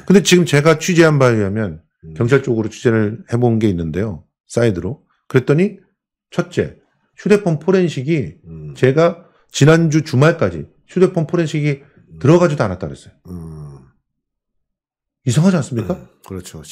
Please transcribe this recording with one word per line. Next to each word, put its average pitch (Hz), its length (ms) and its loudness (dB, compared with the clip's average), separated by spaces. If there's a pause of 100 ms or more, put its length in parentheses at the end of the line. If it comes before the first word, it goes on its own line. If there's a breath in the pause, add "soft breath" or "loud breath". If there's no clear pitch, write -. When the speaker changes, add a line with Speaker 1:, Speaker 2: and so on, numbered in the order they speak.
Speaker 1:
근데 190 160 6
지금 180 240 4
제가 151 340 2
취재한 160 380 4
바에 127 160 4
의하면 101 480 -4 (220)
Speaker 2:
음. 80 120 -20
Speaker 1:
경찰 117 280 2
쪽으로 110 260 -2
취재를 110 640 -2
해본 120 280 0
게 110 100 2
있는데요. 85 560 -6 (220)
사이드로. 113 540 -4 (280)
그랬더니 156 480 0 (520)
첫째, 110 460 -6 (420)
휴대폰 185 420 0
포렌식이 160 760 -2 (120)
Speaker 2:
음. 78 280 -16
Speaker 1:
제가 160 500 2 (240 soft breath)
지난주 156 540 2
주말까지 123 640 0 (220)
휴대폰 175 380 0
포렌식이 147 580 -4 (280 soft breath)
Speaker 2:
음. - 80 -20
Speaker 1:
들어가지도 156 440 2
않았다 95 240 -6
그랬어요. - 260 -18 (160)
Speaker 2:
음. 78 480 -16 (1500)
Speaker 1:
이상하지 156 320 2
않습니까? 123 360 -6
Speaker 2:
음, - 140 -14 (200)
그렇죠. 87 440 -16